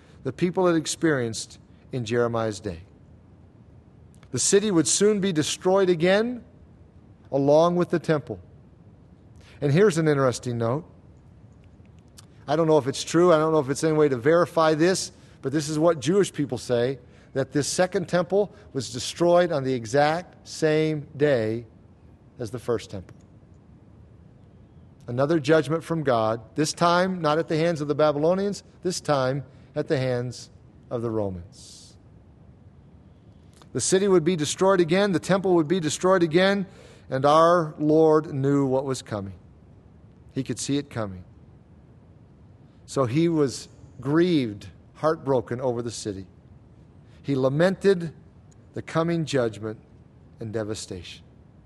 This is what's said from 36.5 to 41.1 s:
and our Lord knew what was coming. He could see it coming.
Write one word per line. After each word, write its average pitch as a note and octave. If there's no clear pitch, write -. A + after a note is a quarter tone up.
and C3
our D#3+
Lord D#3
knew C#3
what C3+
was C3
coming. G2
He C3+
could B2
see C#3
it C#3+
coming. F#2+